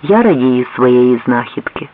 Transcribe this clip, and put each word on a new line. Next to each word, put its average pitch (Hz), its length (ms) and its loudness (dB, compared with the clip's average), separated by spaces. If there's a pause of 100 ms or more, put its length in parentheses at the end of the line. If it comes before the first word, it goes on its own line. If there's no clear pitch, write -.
Я 202 200 2
радію 127 520 0
своєї 123 520 2
знахідки. 123 680 -6